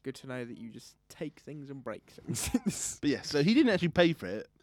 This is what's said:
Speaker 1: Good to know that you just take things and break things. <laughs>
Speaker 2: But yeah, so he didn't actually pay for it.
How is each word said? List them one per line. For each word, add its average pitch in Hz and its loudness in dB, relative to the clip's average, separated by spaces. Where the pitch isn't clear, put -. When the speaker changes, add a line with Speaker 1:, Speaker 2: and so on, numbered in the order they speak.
Speaker 1:
Good 135 -8
to - -18
know 127 -6
that 120 -12
you 117 -12
just 117 -18
take - -12
things 143 -14
and 135 -12
break 113 -10
things. - -4
<laughs> - -12
Speaker 2:
But 151 2
yeah, 120 0
so 147 0
he 196 6
didn't 262 6
actually 175 2
pay 170 6
for 110 -8
it. 98 -6